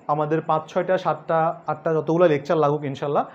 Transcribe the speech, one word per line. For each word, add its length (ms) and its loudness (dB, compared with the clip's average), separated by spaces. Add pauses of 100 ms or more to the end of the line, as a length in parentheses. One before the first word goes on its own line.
আমাদের 340 0
পাঁচ, 260 0
ছয়টা, 300 0
সাতটা, 720 -2
আটটা, 260 -2
যতগুলো 340 4
lecture 300 0
লাগুক 260 2
ইনশাল্লাহ, 520 -2